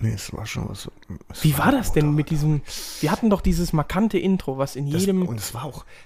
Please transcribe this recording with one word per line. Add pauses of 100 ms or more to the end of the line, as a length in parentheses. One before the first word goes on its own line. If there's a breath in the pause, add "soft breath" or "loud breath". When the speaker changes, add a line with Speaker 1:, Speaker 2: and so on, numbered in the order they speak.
Speaker 1:
Nee,
es
war
schon
was, (380)
es
Speaker 2:
Wie
Speaker 1:
war
Speaker 2:
war
das
denn
Speaker 1:
Motorrad.
Speaker 2:
mit
diesem, (380 loud breath)
wir
hatten
doch
dieses
markante
Intro,
was
in
Speaker 1:
Das,
Speaker 2:
jedem,
Speaker 1:
und
es
war
auch, (220 loud breath)